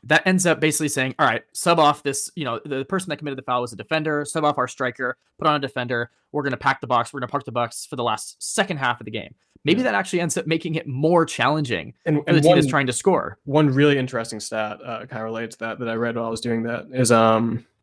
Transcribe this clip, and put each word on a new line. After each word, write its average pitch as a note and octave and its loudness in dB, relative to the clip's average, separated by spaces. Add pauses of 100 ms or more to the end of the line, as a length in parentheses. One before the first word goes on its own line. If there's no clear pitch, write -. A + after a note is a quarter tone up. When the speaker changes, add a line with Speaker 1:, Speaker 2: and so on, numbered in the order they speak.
Speaker 1:
That D3 2
ends F#3 4
up D#3+ 4
basically D#3 2
saying, C3 -2
"All D3+ 6
right, A#2 0
sub E3+ 2
off D3 4
this, - -4
you D#3 -6
know, A#2+ -4
the C3+ -4
person F#3+ -4
that D3 -4
committed C#3+ -8
the C3 -14
foul B2 0
was A#2+ -4
a - -14
defender, D3+ -2
sub D3+ -2
off D3 2
our B2 0
striker, B2+ -6 (200)
put D#3 -8
on D3+ 4
a C#3+ -2
defender. B2 -4 (220)
We're D3 -4
gonna C3+ -2
pack - 0
the B2 -10
box. A#2+ 0
We're C#3 -10
gonna B2 -6
park C#3 -4
the B2 -12
bus A#2+ -4
for C#3 -10
the B2 -4
last - -4
second F#3 -2
half B2 -2
of G#2+ -16
the G#2 -12
game." - -12 (300)
Maybe F#3 4
Speaker 2:
Yeah. B3 0
Speaker 1:
that G3+ -2
actually F#3 -2
ends F3 -2
up E3 -6
making D#3+ -2
it - -6
more D#3 2
challenging C3 -2 (100)
Speaker 2:
And, D3+ 2
Speaker 1:
for D3 -4
Speaker 2:
and E3+ 4
Speaker 1:
the D3 6
team E3+ 8
that's D#3 6
Speaker 2:
one, - -2
Speaker 1:
trying C#3 0
to B2 -2
score. - 0
Speaker 2:
one D3 2
really C#3+ 4
interesting A#2 -6
stat, G#2+ -6
uh, A#2 -8
kinda A#2 -10
related A2+ -6
to - -20
that, A2+ -8
that A#2 -4
I A2+ -2
read A#2 -2
while A2+ -4
I - -4
was A2+ -6
doing A2+ -2
that A#2 -6
is, B2 2
um, A2+ 4 (180)